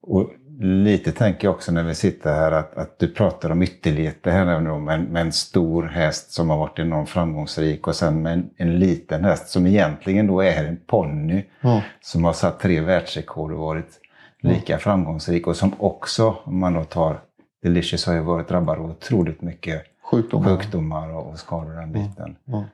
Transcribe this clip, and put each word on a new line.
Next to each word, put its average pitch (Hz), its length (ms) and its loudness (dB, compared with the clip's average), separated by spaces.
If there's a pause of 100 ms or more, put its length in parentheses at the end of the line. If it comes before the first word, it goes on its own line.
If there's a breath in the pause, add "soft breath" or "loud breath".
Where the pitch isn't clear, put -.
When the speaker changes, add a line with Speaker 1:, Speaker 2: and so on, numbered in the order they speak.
Speaker 1:
Och - 280 2 (300)
lite 95 520 4
tänker 101 360 0
jag 87 60 2
också - 180 -4
när 85 120 0
vi 82 100 -2
sitter 82 400 0
här 80 180 2
att, 78 240 -2
att - 220 -10
du 85 160 0
pratar - 360 0
om 85 120 2
ytterligheter 80 680 -2
här 87 300 4
nu, 78 180 -2
men 78 260 -2
med 85 180 -2
en 80 100 -2
stor 85 500 0
häst 80 500 -2
som 82 180 0
har 76 80 2
varit 76 200 -4
enormt 80 300 -2
framgångsrik 78 800 -2
och 80 100 0
sen 80 260 2
med 82 100 -2
en, 87 240 -2
en 85 220 2
liten 85 460 2
häst 92 240 2
som 90 180 2
egentligen 95 600 2
då 95 140 2
är 87 240 2
en 82 120 -4 (100)
ponny 80 580 0 (160 soft breath)
Speaker 2:
Ja. 117 220 4 (180)
Speaker 1:
som 82 240 0
har 85 80 4
satt 80 280 -2
tre 87 200 2
världsrekord 80 720 -2
och 80 60 -8
varit 78 420 -6 (420 soft breath)
Speaker 2:
Ja. 87 80 2
Speaker 1:
lika 82 280 0
framgångsrik 85 680 0
och 82 100 -2
som 98 220 2
också, 104 640 0
om 92 140 -4
man 90 160 2
då 82 100 -2
tar 80 360 -2 (420)
Delicious, 87 440 0
har 87 80 2
ju 82 60 2
varit 82 280 -2
drabbad 82 300 0
av 80 120 -8
otroligt 82 520 -2
mycket 80 400 -8 (280)
Speaker 2:
Sjukdomar. 104 460 2
Speaker 1:
sjukdomar 80 600 -4
och, 80 140 -8
och 80 80 -14
skador 80 320 -8
och 82 160 -12
den 80 160 -10
Speaker 2:
Ja, 101 60 -4
Speaker 1:
biten. 85 360 -14
Speaker 2:
ja. 107 300 -6